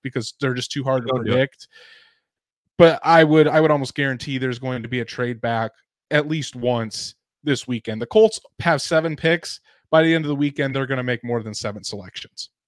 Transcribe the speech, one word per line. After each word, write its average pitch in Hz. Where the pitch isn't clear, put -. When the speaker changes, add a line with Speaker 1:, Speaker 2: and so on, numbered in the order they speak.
Speaker 1:
because 123
they're 131
just 123
too 139
hard 131
to 117
Speaker 2:
Don't 127
do 110
it. -
Speaker 1:
predict. 131
But 165
I 165
would, 151
I 151
would 156
almost 139
guarantee 135
there's 127
going 127
to 117
be 127
a 117
trade 120
back 113
at 151
least 156
once 120
this 143
weekend. 165
The 233
Colts 220
have 160
seven 160
picks. 165
By 160
the 165
end 160
of 147
the 147
weekend, 139
they're 135
gonna 127
make 123
more 120
than 107
seven 104
selections. -